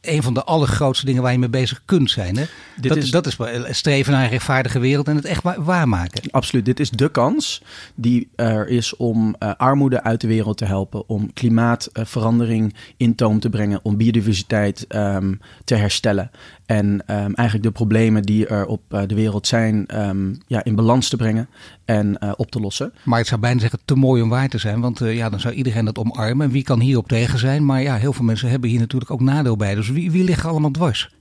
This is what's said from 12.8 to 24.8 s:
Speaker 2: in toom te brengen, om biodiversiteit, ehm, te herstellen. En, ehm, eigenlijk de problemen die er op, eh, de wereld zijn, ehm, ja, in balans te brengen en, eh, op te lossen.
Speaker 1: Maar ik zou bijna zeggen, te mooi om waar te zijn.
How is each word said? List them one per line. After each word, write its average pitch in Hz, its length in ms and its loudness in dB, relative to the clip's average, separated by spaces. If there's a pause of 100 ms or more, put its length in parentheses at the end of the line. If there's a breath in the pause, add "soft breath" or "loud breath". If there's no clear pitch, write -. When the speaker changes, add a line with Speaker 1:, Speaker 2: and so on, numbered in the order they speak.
Speaker 2:
in 117 180 2
toom 110 260 2
te 117 100 -2
brengen, 101 320 -2
om 104 140 0
biodiversiteit, 104 920 0
ehm, 98 460 -2 (300 loud breath)
te - 100 0
herstellen. 104 560 0 (360 loud breath)
En, 101 400 0
ehm, 101 260 -2
eigenlijk 110 300 0
de 110 100 0
problemen 110 500 2
die 104 240 2
er 101 200 -2
op, 107 220 -6
eh, 101 180 -2
de 104 80 -4
wereld 104 320 0
zijn, 110 400 0
ehm, 98 480 -4 (120)
ja, 110 180 -2
in 113 100 0
balans 117 340 4
te - 80 -2
brengen 113 320 -2 (360 loud breath)
en, 104 340 0
eh, 101 180 -6
op - 140 -4
te 113 100 -6
lossen. 107 320 -6 (100)
Speaker 1:
Maar 117 180 0
ik 113 60 -2
zou 113 140 -2
bijna 120 200 2
zeggen, 113 240 0
te 143 100 0
mooi 131 280 4
om 113 60 2
waar 127 200 0
te 120 100 -6
zijn. 110 220 -2